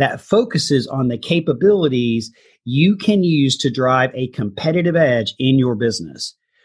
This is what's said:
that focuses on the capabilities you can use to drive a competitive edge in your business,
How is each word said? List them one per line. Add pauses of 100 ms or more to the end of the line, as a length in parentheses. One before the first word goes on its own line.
that
focuses
on
the
capabilities (320)
you
can
use
to
drive
a
competitive
edge
in
your
business, (300)